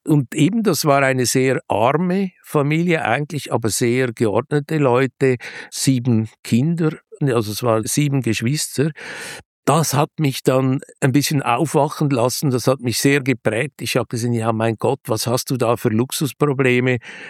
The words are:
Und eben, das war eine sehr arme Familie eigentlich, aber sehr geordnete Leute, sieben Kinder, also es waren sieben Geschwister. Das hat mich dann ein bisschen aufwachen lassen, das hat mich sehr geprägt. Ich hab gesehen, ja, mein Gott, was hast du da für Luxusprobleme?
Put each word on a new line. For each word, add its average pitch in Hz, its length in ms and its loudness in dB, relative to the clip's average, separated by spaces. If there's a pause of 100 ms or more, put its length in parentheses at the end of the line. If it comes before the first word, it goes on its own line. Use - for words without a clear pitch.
Und 147 300 2
eben, 220 260 2
das 175 240 0
war 139 160 4
eine 131 240 2
sehr 131 420 2
arme 175 600 0 (140)
Familie 160 600 0
eigentlich, 139 480 -4
aber 117 180 0
sehr 123 420 0
geordnete 135 640 -2
Leute, 131 600 2 (340)
sieben 120 580 0 (140)
Kinder, 160 480 0 (280)
also 117 320 0
es 104 120 -6
waren 113 220 2
sieben 139 360 0
Geschwister. 127 680 -2 (760)
Das 147 280 2
hat 143 240 0
mich 143 240 -2
dann 131 380 2 (200)
ein 135 120 2
bisschen 143 320 2
aufwachen 139 640 0
lassen, 127 400 0
das 123 160 0
hat 131 140 2
mich 120 180 -4
sehr 139 240 2
geprägt. 120 640 -2
Ich 123 140 -4
hab 117 120 -2
gesehen, 120 240 -2
ja, 113 180 0
mein 110 260 0
Gott, 127 280 -2
was 113 220 -2
hast 123 240 -2
du 127 60 -2
da 117 200 2
für 120 120 -2
Luxusprobleme? 127 1080 0 (320)